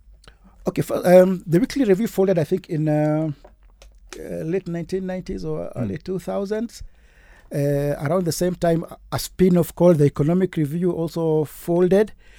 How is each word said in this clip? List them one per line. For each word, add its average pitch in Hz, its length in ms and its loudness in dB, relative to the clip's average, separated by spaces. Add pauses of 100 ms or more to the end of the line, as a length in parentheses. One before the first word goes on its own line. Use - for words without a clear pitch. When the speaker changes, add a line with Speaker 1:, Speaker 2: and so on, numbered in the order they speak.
(640)
Speaker 1:
Okay, - 160 -2
f-, - 100 -8
um, 185 540 6
the 165 140 2
Weekly 262 240 0
Review 208 240 2
folded, 190 320 0
I 151 60 0
think, - 240 -4
in, 156 180 -2
uh, 151 440 0 (840)
uh, 78 60 -14 (200)
late 175 260 -4
nineteen 175 360 -6
nineties 185 380 -8
or 156 220 -6
Speaker 2:
Hmm. - 160 -8
Speaker 1:
early 120 160 -6
two 180 220 -8
thousands. 202 640 -6 (720)
Uh, 143 460 -2
around 165 240 -2
the 165 80 -2
same 175 240 -2
time, 170 300 0 (260)
a 131 80 -4
spin-off 180 560 2
called 175 220 6
the 147 80 4
Economic 175 500 0
Review 165 360 -2
also 165 520 -2
folded. 180 720 0 (260)